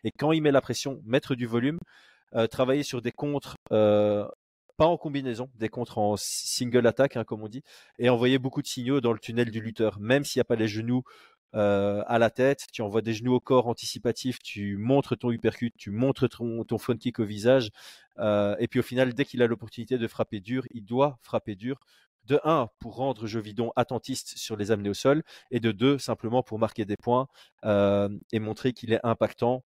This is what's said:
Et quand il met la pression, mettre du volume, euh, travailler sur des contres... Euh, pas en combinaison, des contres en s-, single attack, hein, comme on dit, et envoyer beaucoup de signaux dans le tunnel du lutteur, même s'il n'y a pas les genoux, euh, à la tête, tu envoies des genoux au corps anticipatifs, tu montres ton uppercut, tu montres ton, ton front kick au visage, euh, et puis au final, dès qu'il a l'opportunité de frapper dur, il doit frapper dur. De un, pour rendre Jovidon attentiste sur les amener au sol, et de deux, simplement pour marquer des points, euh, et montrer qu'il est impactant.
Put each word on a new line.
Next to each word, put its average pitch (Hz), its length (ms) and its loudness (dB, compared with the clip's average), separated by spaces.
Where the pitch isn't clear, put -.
Et 110 80 -4
quand 151 200 -2
il 160 100 2
met 147 100 4
la 135 100 4
pression, - 440 -6
mettre 127 300 0
du 120 100 -4
volume, 120 320 0
euh, 113 120 2
travailler 135 360 0
sur 127 180 -6
des 120 100 -4
contres... 143 440 -6
Euh, 104 520 4
pas 156 80 6
en 170 120 2
combinaison, 131 580 -6
des 107 140 -4
contres - 280 -8
en 104 180 2
s-, - 80 -8
single 120 420 2
attack, 131 300 2
hein, 110 80 -4
comme 110 180 -10
on 107 60 -12
dit, 127 140 -12
et 120 100 4
envoyer 127 300 4
beaucoup 131 220 -4
de - 60 -10
signaux 131 340 -2
dans 117 100 2
le 110 80 -2
tunnel 117 320 -2
du 113 80 -6
lutteur, 107 400 -2
même 127 240 2
s'il - 160 -2
n'y - 20 2
a - 40 2
pas 120 100 0
les 110 120 0
genoux, 117 360 -2
euh, 101 520 2
à 117 120 2
la 113 100 6
tête, 135 440 2
tu - 80 -8
envoies 107 200 0
des 110 120 -4
genoux 120 200 0
au 123 60 4
corps 123 280 4
anticipatifs, - 720 -4
tu 101 360 -6
montres 123 420 2
ton 123 140 -2
uppercut, 113 460 0
tu - 140 -12
montres 127 360 2
ton, 117 380 -4
ton 113 120 -2
front 117 200 -2
kick 120 220 -6
au 113 40 2
visage, 107 480 2
euh, 104 400 2
et 117 80 -2
puis 123 140 0
au - 20 -2
final, 127 300 0
dès 135 100 -2
qu'il 123 180 -2
a 120 60 6
l'opportunité 113 500 -4
de 113 100 -2
frapper 107 340 -6
dur, 120 300 -6
il 110 120 -14
doit 127 380 0
frapper 107 340 -6
dur. 120 240 -8
De 143 180 2
un, 151 240 2
pour 113 180 -12
rendre 120 300 -4
Jovidon 107 500 -4
attentiste 127 600 -4
sur 110 200 -8
les 104 140 -2
amener 101 180 0
au 101 40 -2
sol, 143 300 2
et 120 120 -2
de 113 100 2
deux, 131 260 2
simplement 117 460 -2
pour 110 160 -8
marquer 110 240 -2
des 101 180 -4
points, 127 260 0
euh, 101 460 4
et 110 60 0
montrer 110 340 -2
qu'il 110 180 -6
est 113 140 4
impactant. 120 580 0